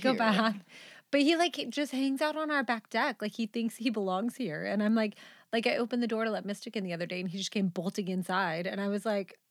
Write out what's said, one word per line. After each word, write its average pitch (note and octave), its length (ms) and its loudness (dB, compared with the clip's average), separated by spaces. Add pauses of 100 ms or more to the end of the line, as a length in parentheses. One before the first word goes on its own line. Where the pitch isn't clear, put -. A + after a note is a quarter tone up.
psychopath." A3 560 4 (560)
But C#4+ 100 6
he, D#4 140 6
like, D4+ 340 0
just C#4+ 220 -2
hangs C4+ 280 0
out D4+ 160 0
on D#4 140 -2
our C#4+ 140 2
back A3+ 260 -4
deck. A#3 320 0
Like, G#3 120 -2
he A3+ 120 -2
thinks A3+ 300 -2
he A#3 140 -2
belongs G#3 460 0
here. E3+ 280 -4
And G3+ 180 0
I'm G#3 140 4
like, G#3+ 180 0 (380)
like, A#3 160 2
I - 80 2
opened A#3+ 260 0
the A#3 60 0
door A3 160 0
to A3+ 60 0
let F#3+ 140 -4
Mystic G3+ 320 -6
in G3+ 80 -2
the F3 80 -4
other E3+ 140 -4
day, F3+ 140 -6
and F#3 80 -4
he F3+ 100 -6
just F#3+ 140 -6
came G3 160 2
bolting F3+ 400 -2
inside. F#3 580 0
And F#3+ 140 -4
I G3+ 80 -2
was G3+ 180 -2
like, G3+ 320 -2 (120)